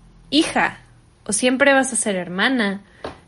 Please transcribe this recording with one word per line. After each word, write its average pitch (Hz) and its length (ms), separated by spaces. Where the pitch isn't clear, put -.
hija, 262 480
o 208 80
siempre 262 400
vas 262 200
a 220 40
ser 202 200
hermana, 196 680